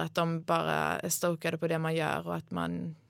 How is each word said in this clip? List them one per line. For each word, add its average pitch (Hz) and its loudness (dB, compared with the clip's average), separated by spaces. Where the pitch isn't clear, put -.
att 165 -6
de 165 2
bara 165 2
är - -4
stokade 165 0
på 170 -2
det 165 2
man 160 0
gör 156 0
och 170 -2
att 165 -10
man, 170 -4